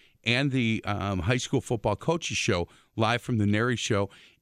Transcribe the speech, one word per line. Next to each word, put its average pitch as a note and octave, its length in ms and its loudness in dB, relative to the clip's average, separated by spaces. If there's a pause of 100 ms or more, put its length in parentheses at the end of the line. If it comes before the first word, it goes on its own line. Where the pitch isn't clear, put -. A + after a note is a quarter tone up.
(220)
and B2+ 300 0
the, A2+ 320 2
um, G2+ 340 -2
High A2+ 200 0
School B2+ 220 -2
Football G#2+ 360 -2
Coaches D#3+ 400 -4
Show, F2 320 0 (260)
live A2 260 2
from A#2+ 180 -2
the G2+ 80 2
Nary A2 300 2
Show. G2+ 340 0 (320)